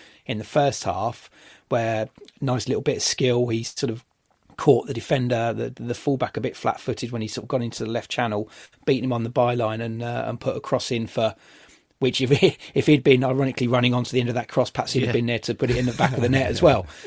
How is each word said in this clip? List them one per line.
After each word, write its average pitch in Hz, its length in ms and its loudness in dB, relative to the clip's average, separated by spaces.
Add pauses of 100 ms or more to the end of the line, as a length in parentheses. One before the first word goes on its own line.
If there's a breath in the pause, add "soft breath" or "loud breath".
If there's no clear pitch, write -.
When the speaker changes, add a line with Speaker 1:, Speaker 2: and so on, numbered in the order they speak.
(260 loud breath)
Speaker 1:
in 123 100 -4
the 107 80 -6
first 143 400 0
half, 98 460 -4 (400 loud breath)
where 113 400 -2 (280)
nice 127 300 -2
little 123 140 -2
bit 107 160 -2
of - 40 -6
skill, 123 460 2
he 113 140 -2
sort - 280 -4
of 113 140 -10 (540)
caught - 300 6
the 143 40 -4
defender, 117 640 0
the, 117 160 -4 (120)
the 117 120 -4
fullback 131 420 -2
a 113 60 -4
bit 123 120 -4
flat-footed 120 580 -4
when 117 100 -4
he 110 60 -6
sort - 160 -8
of 123 40 -14
got 127 140 0
into 117 200 -6
the 113 80 -4
left 113 200 -4
channel, 110 400 -2 (340 loud breath)
beaten 131 200 2
him 127 100 0
on 117 100 -2
the 113 60 -4
byline 120 500 0
and, 113 220 -6
uh, 120 240 -4
and 117 120 -6
put 123 160 -4
a 127 60 -8
cross - 300 -2
in 117 160 -2
for, 110 280 -2 (640 soft breath)
which 127 220 0
if 127 80 2
he, 143 360 4
<laughs> - 100 -10
if 143 140 0
he'd 147 140 6
been 131 220 6
ironically 131 440 0
running 123 260 4
onto 123 180 -2
the 123 80 2
end 120 80 0
of 120 60 -2
that 117 140 -4
cross, 123 220 0
perhaps - 220 -4
he'd 131 80 0
have 120 80 2
Speaker 2:
Yeah. 120 40 0
Speaker 1:
been 117 140 0
there 117 120 0
to 117 160 -4
put 123 160 0
it 120 80 0
in 123 80 0
the 120 80 0
back 120 180 0
of 117 80 -2
the 120 80 4
net 135 220 2
as - 120 -4
Speaker 2:
<laughs> - 0 -
Speaker 1:
well. 123 240 6 (200 loud breath)